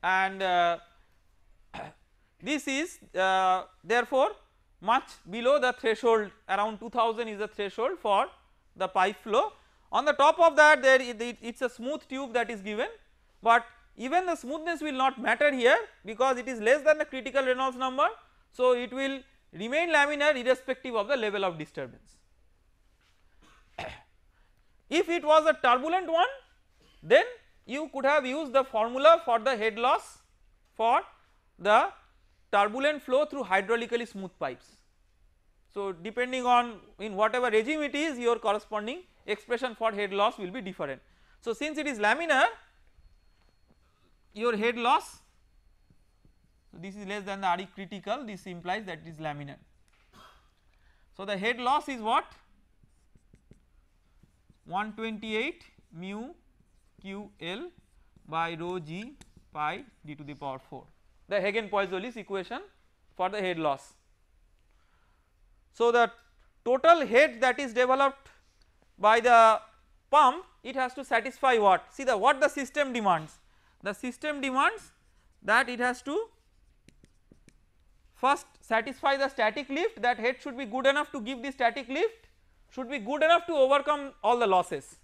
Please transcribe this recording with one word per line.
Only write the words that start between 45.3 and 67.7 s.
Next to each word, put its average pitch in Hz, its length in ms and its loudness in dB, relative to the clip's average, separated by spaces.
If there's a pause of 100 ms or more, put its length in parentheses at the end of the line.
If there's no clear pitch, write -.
so 156 100 -20
this 190 160 -14
is 202 100 -14
less 202 160 -10
than 196 180 -10
the 180 160 0
RE 190 160 -10
critical, 202 520 -10
this 202 200 -14
implies 185 400 -8
that 170 200 -12
it 165 40 -18
is 156 80 -18
laminar. 147 380 -10 (1600)
So, 190 80 -14
the 202 140 -4
head 226 240 -4
loss 285 260 0
is 254 140 -10
what? 226 240 0 (2500)
One 208 280 -6
twenty-eight 220 720 -6 (280)
mu 196 380 -10 (720)
Q 196 280 -12 (120)
L 220 300 -10 (580)
by 165 240 -4
rho 175 260 -8
G 185 360 -12 (360)
pi 156 320 -6 (220)
d 151 100 -16
to 147 80 -20
the 143 120 -14
power 135 240 -10
four, - 240 -20 (440)
the 196 140 -2
Hagen-Poiseuille 202 760 -4
equation 196 460 -10 (560)
for 185 100 -2
the 208 140 -4
head 180 160 -2
loss. 147 360 -4 (1800)
So, 233 180 2
the 233 200 4 (520)
total 285 420 4
head 233 360 4
that 254 180 0
is 262 140 -6